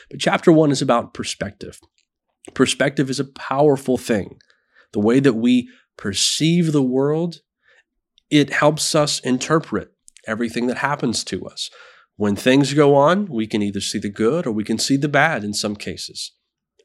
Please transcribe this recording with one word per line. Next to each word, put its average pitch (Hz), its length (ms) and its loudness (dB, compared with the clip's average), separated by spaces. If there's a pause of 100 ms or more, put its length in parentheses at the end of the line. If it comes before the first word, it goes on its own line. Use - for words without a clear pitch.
(100)
But - 80 -16
chapter 170 320 2
one 156 220 6
is 139 100 -2
about 123 320 0
perspective. - 640 -10 (760)
Perspective 135 540 0
is 131 120 -4
a 139 40 -6
powerful 135 720 0
thing. 107 420 -4 (540)
The 101 80 -2
way 117 200 4
that 139 140 4
we 120 360 0 (260)
perceive 160 760 0
the 147 100 2
world, 143 600 -2 (880)
it 147 200 4
helps - 440 0
us 147 260 0
interpret 160 720 -2 (340)
everything 117 400 -4
that 120 120 -4
happens 143 460 -2
to - 220 -8
us. - 240 -12 (460)
When 101 200 0
things 135 380 4
go 143 200 6
on, 165 320 4
we 113 200 -4
can 110 160 -2
either 101 180 -4
see - 180 -6
the 104 100 -6
good 117 380 -2
or 120 60 -2
we 104 120 -4
can 110 140 -2
see - 180 0
the 143 120 -2
bad 143 360 0
in 104 100 -6
some 104 220 -4
cases. - 560 -12 (520)